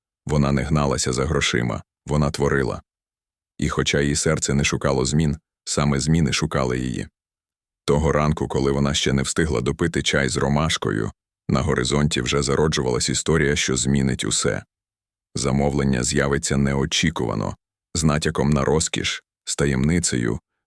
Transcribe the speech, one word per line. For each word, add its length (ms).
Вона 240
не 120
гналася 500
за 120
грошима, 580
вона 260
творила. 500
І 120
хоча 320
її 140
серце 380
не 100
шукало 420
змін, 320
саме 340
зміни 340
шукали 460
її. 280
Того 260
ранку, 360
коли 240
вона 220
ще 200
не 80
встигла 400
допити 420
чай 260
з 80
ромашкою, 720
на 120
горизонті 600
вже 200
зароджувалась 680
історія, 460
що 220
змінить 460
усе. 400
Замовлення 680
з'явиться 540
неочікувано, 1000
з 80
натяком 460
на 160
розкіш, 580
з 120
таємницею, 840